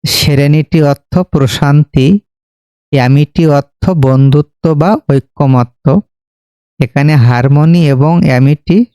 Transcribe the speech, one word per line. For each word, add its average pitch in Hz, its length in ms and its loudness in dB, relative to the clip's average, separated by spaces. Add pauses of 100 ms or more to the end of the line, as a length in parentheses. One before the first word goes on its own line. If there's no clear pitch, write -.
সেরেনিটি 147 720 -2 (140)
অর্থ - 200 -8 (200)
প্রশান্তি, 143 720 0 (840)
অ্যামিটি 139 520 0 (140)
অর্থ - 260 -8 (220)
বন্ধুত্ব 139 580 0 (160)
বা 175 100 0 (220)
ঐক্যমত্য। 131 720 -2 (960)
এখানে 143 320 -2 (140)
হারমোনি 143 540 2 (140)
এবং 143 180 0 (160)
অ্যামিটি 135 480 0 (180)